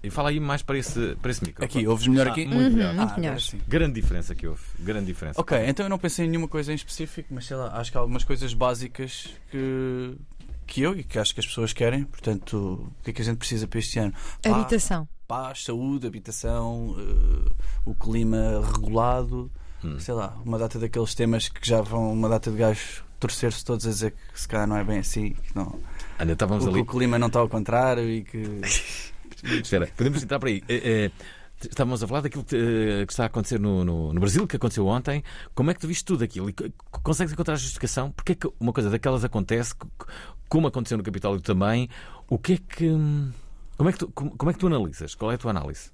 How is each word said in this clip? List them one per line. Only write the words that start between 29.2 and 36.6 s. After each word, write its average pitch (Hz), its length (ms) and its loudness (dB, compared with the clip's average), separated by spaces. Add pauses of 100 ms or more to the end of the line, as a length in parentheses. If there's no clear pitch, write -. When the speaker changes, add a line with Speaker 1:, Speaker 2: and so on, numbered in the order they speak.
Speaker 1:
Espera, - 540 0
podemos 139 260 2
entrar 135 160 -2
por 131 100 -2
aí. 101 200 0
Eh, 120 160 0
eh, 107 260 4 (520)
estávamos 123 400 0
a 113 60 -2
falar 135 140 0
daquilo 143 220 -4
que, 139 120 -2
eh, 110 500 2
que - 60 -10
está 120 120 0
a - 20 2
acontecer 117 340 -2
no, 95 240 2
no, 82 280 0
no 87 80 2
Brasil, 98 260 4
que - 100 -4
aconteceu 110 300 2
ontem. 131 360 0 (320)
Como 143 160 2
é 180 40 0
que - 60 -8
tu 160 80 -6
viste 170 160 -4
tudo 123 200 2
aquilo? 98 260 -4
E - 20 -8
co-, - 180 -8 (320)